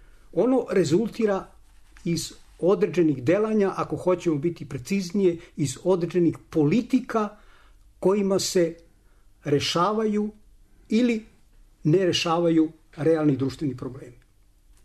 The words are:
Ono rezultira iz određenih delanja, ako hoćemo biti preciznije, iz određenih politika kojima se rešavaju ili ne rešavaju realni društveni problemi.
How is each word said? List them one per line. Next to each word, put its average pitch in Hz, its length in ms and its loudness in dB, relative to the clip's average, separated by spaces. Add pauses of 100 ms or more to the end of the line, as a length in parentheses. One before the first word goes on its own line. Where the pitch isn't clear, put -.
(320)
Ono 240 380 2
rezultira 196 760 0 (580)
iz 170 280 -4 (260)
određenih 165 680 2
delanja, 202 520 2
ako 160 200 -4
hoćemo 175 400 0
biti 165 320 -6
preciznije, 180 680 -2 (200)
iz 131 280 -4
određenih 175 520 0 (140)
politika 208 840 0 (640)
kojima 196 380 2
se 170 360 0 (680)
rešavaju 208 840 0 (580)
ili 226 360 2 (600)
ne 180 220 4
rešavaju 165 640 2 (260)
realni 151 400 2
društveni 131 400 -4
problemi. - 400 -14 (680)